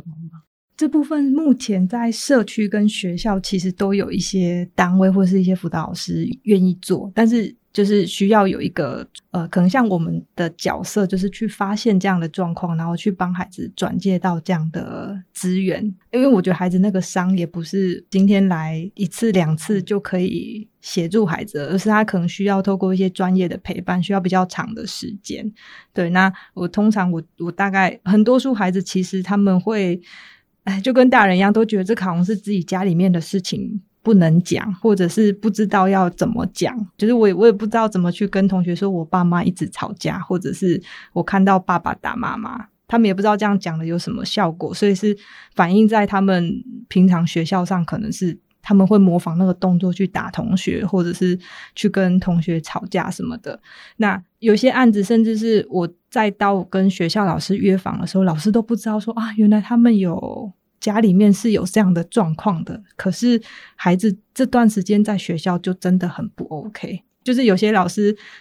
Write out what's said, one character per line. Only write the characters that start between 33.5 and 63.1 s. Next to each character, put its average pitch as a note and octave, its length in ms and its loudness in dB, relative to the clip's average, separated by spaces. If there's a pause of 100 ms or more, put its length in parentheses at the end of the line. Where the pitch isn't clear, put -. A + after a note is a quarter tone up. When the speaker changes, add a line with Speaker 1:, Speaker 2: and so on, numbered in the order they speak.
Speaker 2:
不 A3 140 4
能 E3+ 260 6
讲， - 340 -4
或 G#3+ 200 2
者 F#3 120 0
是 G#3 260 2
不 G#3 160 -2
知 G#3 160 0
道 F#3+ 220 2
要 F#3+ 240 2
怎 - 160 -2
么 - 260 -4
讲， - 220 -4 (220)
就 G#3 100 0
是 A#3+ 60 4
我 A3+ 140 4
也， F#3+ 60 4
我 F#3 120 2
也 A#3 60 8
不 G3+ 140 -2
知 G#3+ 60 -4
道 A3+ 160 0
怎 G#3+ 120 -2
么 F3 120 0
去 G3+ 160 -2
跟 G3 200 0
同 F#3 160 0
学 F3 120 -2
说 G3 140 -2
我 E3+ 160 -4
爸 F3+ 180 0
妈 F3 200 2
一 F3+ 80 0
直 - 180 -6
吵 - 240 -10
架， E3 260 -6
或 A3 200 -4
者 F3+ 140 -8
是 F#3 280 -2 (320)
我 E3+ 80 -4
看 F#3+ 220 0
到 G3 160 4
爸 F3+ 180 -2
爸 - 180 -4
打 - 200 -8
妈 - 200 -6
妈， - 320 -12 (200)
他 A#3 100 0
们 A3+ 80 4
也 G3 80 2
不 F#3+ 80 -4
知 G#3+ 60 2
道 G#3 100 2
这 G#3+ 80 -2
样 G3+ 140 2
讲 E3 180 -6
的 D#3+ 80 -6
有 E3+ 120 -4
什 - 140 -6
么 - 140 -6
效 F#3 260 -2
果， E3 220 -8
所 G#3 140 0
以 G3+ 80 4
是 G#3 200 0 (380)
反 F3+ 220 0
映 A3 120 6
在 G#3+ 180 2
他 G3+ 140 -2
们 F#3 440 0 (240)
平 F#3 200 4
常 E3+ 180 2
学 E3 200 -2
校 F3+ 180 -2
上， F3+ 220 -2
可 - 120 -6
能 - 140 -6
是 - 260 -4 (240)
他 G#3 140 2
们 F#3+ 100 8
会 G#3 120 6
模 F#3 200 6
仿 E3+ 220 -2
那 F#3+ 60 4
个 F#3 60 2
动 F3+ 280 2
作 F3+ 120 0
去 F#3 160 -2
打 F3 220 -6
同 - 260 -4
学， - 300 -2
或 F3+ 180 0
者 F3 80 -2
是 F3+ 260 0 (380)
去 G#3 140 0
跟 F#3 300 2
同 F3 200 0
学 E3 220 -2
吵 - 280 -10
架 F3 200 -4
什 F3+ 140 -8
么 - 160 -8
的。 - 200 -14 (380)
那 F#3+ 260 -2 (140)
有 G#3+ 180 2
些 B3+ 140 2
案 B3 220 4
子 G3+ 120 2
甚 A3+ 200 2
至 A3 120 0
是 G#3+ 360 0
我 F3 200 -2 (200)
再 A3 180 0
到 G3+ 340 0
跟 F#3+ 240 0
学 F#3 220 0
校 G3+ 160 0
老 D#3 140 -2
师 F#3+ 180 -2
约 F#3+ 180 2
访 - 240 -4
的 F3+ 60 -4
时 F#3+ 140 -2
候， F#3+ 40 4
老 F3 120 2
师 F3 160 0
都 A3+ 100 2
不 A3+ 140 -2
知 - 100 -8
道 G#3+ 140 -2
说， A3 160 -8
啊， A3 200 -6
原 G#3+ 140 4
来 G#3+ 100 6
他 A#3 160 -2
们 A#3 220 6
有， F#3 560 -4 (260)
家 G#3+ 200 0
里 G#3+ 140 6
面 G3+ 200 6
是 A3 180 0
有 G3+ 140 0
这 G#3+ 160 0
样 F#3 100 4
的 E3+ 120 2
状 E3 320 0
况 F3+ 280 -4
的， B3 180 -12 (140)
可 - 140 -4
是 A#3 320 0 (340)